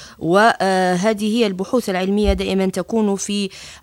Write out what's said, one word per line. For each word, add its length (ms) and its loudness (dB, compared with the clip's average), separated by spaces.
وهذه 1160 2
هي 100 2
البحوث 440 -2
العلمية 420 2
دائمًا 340 0
تكون 500 0
في 340 -4